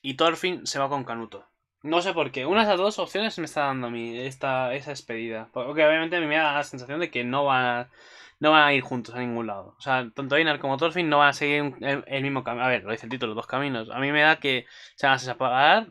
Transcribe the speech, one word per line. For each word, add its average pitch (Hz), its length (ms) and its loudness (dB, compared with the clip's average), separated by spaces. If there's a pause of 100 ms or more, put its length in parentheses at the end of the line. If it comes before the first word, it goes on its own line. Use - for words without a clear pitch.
y 139 120 -6
Thorfinn 165 520 0
se - 140 -4
va 135 80 0
con 135 160 -4
Canuto. 113 420 -10 (360)
No 165 200 2
sé 185 120 -2
por 156 180 -2
qué, 131 140 -6
una 196 160 4
de 214 60 4
esas 196 100 4
dos 202 220 0
opciones 196 400 -4
me 160 60 -4
está 151 200 -2
dando 131 220 -4
a - 20 -6
mí 117 280 -8
esta, 131 560 -4
esa 143 180 -8
despedida. 113 600 -8
Porque 143 340 0
obviamente 160 300 2
a 175 60 0
mí 156 60 -2
me 151 100 0
da 151 160 2
la 147 100 0
sensación 139 380 -8
de 165 100 -4
que 123 140 -4
no 135 180 0
van 131 220 2
a, 123 240 -2 (500)
no 151 120 6
van 156 120 10
a 143 100 6
ir 131 80 2
juntos 120 320 -8
a 123 60 -8
ningún 117 280 -4
lado. 98 300 -10
O - 40 -20
sea, 131 340 -2
tanto 139 220 -2
Einar 156 220 2
como 135 180 -2
Thorfinn 165 320 0
no 147 80 4
van 143 120 8
a 139 40 2
seguir 143 480 0
el, 139 260 -4
el 135 160 -4
mismo 135 220 -4
camino. 120 180 -4
A 131 60 2
ver, 113 160 0
lo 104 60 -6
dice 113 160 -6
el 113 40 -10
título, 120 220 -4
Dos 113 140 -8
Caminos. 127 420 -4
A 117 100 -8
mí 139 140 -2
me 151 80 4
da 156 180 6
que 131 260 -2 (300)
se 139 120 0
van 135 80 6
a 127 40 -8
separar, 131 720 2